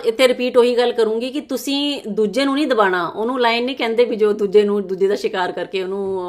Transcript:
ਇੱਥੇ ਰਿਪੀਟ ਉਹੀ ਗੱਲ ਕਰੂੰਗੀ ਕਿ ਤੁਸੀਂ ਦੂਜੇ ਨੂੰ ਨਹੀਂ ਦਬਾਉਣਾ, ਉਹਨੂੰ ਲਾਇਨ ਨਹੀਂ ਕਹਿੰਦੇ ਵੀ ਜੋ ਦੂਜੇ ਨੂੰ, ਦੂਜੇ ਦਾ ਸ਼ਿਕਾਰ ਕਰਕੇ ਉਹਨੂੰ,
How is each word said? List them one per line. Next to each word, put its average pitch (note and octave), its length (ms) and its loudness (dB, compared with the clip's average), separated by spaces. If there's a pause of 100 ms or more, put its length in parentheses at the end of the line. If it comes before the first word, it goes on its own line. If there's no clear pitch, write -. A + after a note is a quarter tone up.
ਇੱਥੇ A#3 220 2
ਰਿਪੀਟ B3 300 2
ਉਹੀ A#3+ 200 4
ਗੱਲ A#3+ 140 2
ਕਰੂੰਗੀ A3+ 380 0
ਕਿ C#4 120 -6
ਤੁਸੀਂ C#4 680 -4
ਦੂਜੇ G#3+ 380 0
ਨੂੰ C4+ 100 0
ਨਹੀਂ D4 120 0
ਦਬਾਉਣਾ, F#3+ 400 2
ਉਹਨੂੰ A#3 340 -4
ਲਾਇਨ A#3 240 2
ਨਹੀਂ C4 100 -4
ਕਹਿੰਦੇ A#3+ 300 2
ਵੀ A#3 100 -4
ਜੋ G#3 180 2
ਦੂਜੇ G#3 300 4
ਨੂੰ, G3+ 240 0
ਦੂਜੇ F#3+ 200 0
ਦਾ G3+ 80 2
ਸ਼ਿਕਾਰ F#3 360 -4
ਕਰਕੇ F#3 320 -6
ਉਹਨੂੰ, F#3+ 460 -4